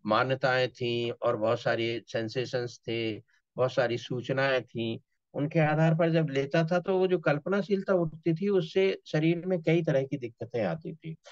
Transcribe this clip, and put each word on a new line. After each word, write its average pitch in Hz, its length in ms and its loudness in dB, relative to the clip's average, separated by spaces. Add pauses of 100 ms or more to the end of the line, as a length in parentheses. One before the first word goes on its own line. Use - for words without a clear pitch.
मान्यताएं 127 640 2
थीं 120 420 -2
और 117 260 -2
बहुत 113 240 0
सारी 117 460 -2
सेंसेशंस 120 800 -4
थे, 113 320 -2 (360)
बहुत 123 180 0
सारी 120 240 0
सूचनाएं 135 680 -2
थीं, 117 360 -6 (340)
उनके 156 260 -2
आधार 156 360 4
पर 165 140 2
जब 160 200 2
लेता 139 340 0
था, 175 160 0
तो 185 180 0
वो 185 100 4
जो 180 120 2
कल्पनाशीलता 190 760 0
उठती 170 400 0
थी, 196 160 -2
उससे 190 560 2
शरीर 165 400 0
में 185 160 0
कई 170 220 2
तरह 139 200 2
की 135 140 -4
दिक्कतें 117 460 -6
आती 85 320 -4
थी। 160 200 -12 (160)